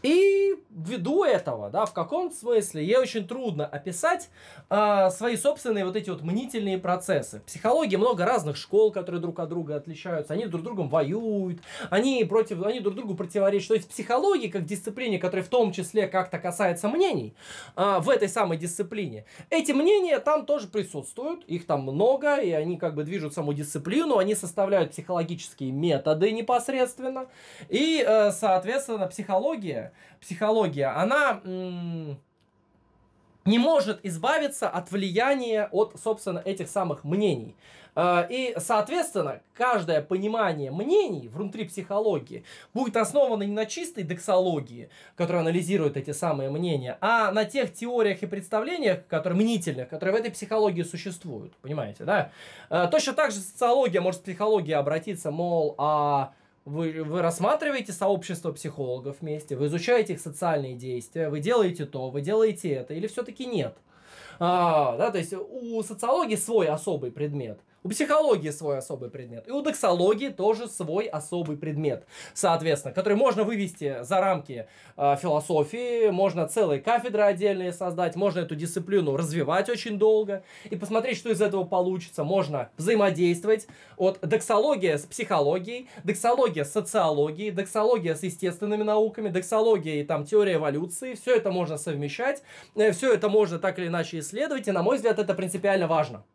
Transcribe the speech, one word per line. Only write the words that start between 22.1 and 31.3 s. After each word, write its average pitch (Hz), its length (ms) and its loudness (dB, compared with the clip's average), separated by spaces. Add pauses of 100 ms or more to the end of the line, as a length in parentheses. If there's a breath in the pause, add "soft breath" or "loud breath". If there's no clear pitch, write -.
и 214 140 0
они 165 260 0
как 165 180 -4
бы 151 100 -4
движут 156 280 -6
саму 147 220 -2
дисциплину, 185 640 0
они 202 160 2
составляют 196 560 0
психологические 165 840 -6
методы 156 600 2
непосредственно. 254 920 -2 (440 loud breath)
И, 302 360 2
э, 208 260 6
соответственно, 208 720 0
психология, 190 840 -2 (280 loud breath)
психология, 185 680 0
она, 214 580 2